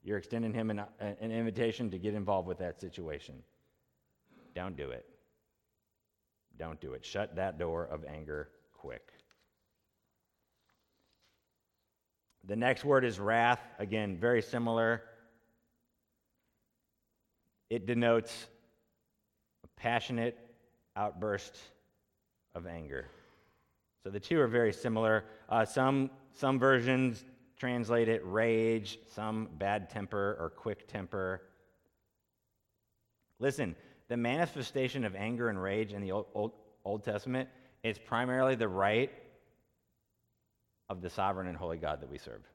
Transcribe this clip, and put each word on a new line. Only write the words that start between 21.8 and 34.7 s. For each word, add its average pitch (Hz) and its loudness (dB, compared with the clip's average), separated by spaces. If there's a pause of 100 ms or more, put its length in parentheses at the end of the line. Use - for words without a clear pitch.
of 87 -10
anger. 80 -10 (960)
So 98 -8
the 101 -6
two 165 2
are 131 6
very 113 4
similar. 110 2 (260)
Uh, 113 4
some, 135 2 (220)
some 135 0
versions 127 4 (340)
translate 117 2
it 113 2
rage, 113 2 (140)
some 110 -6 (100)
bad 101 -2
temper 101 -2
or 82 -4
quick - -8
temper. 92 -6 (2000)
Listen, 123 0 (320)
the 120 -4
manifestation 131 -2